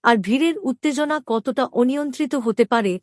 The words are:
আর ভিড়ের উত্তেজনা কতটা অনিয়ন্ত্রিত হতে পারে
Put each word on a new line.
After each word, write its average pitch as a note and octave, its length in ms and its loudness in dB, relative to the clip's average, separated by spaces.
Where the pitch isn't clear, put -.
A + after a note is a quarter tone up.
আর A#3 140 6
ভিড়ের C4+ 460 0
উত্তেজনা D4 540 -2
কতটা B3+ 440 -2
অনিয়ন্ত্রিত C#4 640 0
হতে A#3 300 0
পারে G#3+ 380 0